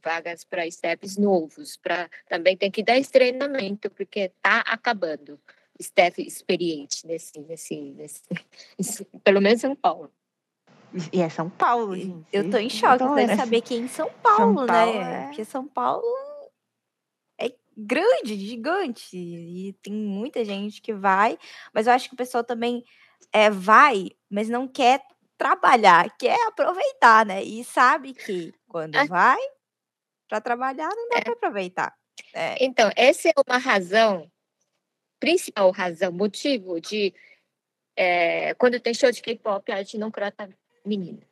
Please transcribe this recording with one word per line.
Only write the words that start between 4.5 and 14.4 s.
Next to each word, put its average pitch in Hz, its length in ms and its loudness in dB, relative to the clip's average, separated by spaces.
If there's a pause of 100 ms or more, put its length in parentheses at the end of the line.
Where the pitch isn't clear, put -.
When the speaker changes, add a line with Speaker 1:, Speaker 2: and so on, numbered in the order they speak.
Speaker 1:
acabando 160 760 -4 (400)
staff 175 440 0
experiente 160 840 -6
nesse, 160 360 -12
nesse, 160 340 -14 (220)
nesse, - 320 -20
<laughs> - 960 -12
pelo 196 160 6
menos 220 180 4
em 277 80 -4
São 277 80 -2
Paulo. 160 340 -4 (1040)
Speaker 2:
E 185 100 0
é 165 80 0
São 165 200 -8
Paulo, 233 460 0
Speaker 3:
E 185 100 -10
Speaker 2:
gente. 175 260 -14
Speaker 3:
eu 202 180 -2
tô 220 80 0
em 220 120 -2
Speaker 2:
Vocês - 100 -8
Speaker 3:
choque, 254 240 4
Speaker 2:
não 262 80 0
Speaker 3:
eu 294 40 0
quero 254 120 2
Speaker 2:
tão 208 100 0
Speaker 3:
saber 233 200 0
Speaker 2:
assim. 233 80 -2
Speaker 3:
que - 80 -6
é 233 40 -4
em 240 120 -6
São - 180 -8
Speaker 2:
São - 160 -14
Speaker 3:
Paulo, 427 380 4